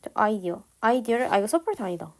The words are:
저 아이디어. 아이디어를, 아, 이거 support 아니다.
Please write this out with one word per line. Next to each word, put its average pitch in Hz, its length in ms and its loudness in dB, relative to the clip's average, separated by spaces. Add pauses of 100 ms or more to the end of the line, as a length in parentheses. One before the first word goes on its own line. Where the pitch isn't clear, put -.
저 - 100 -10
아이디어. 202 500 0 (160)
아이디어를, 233 540 2
아, 196 40 4
이거 202 80 2
support 330 360 0
아니다. 170 380 -6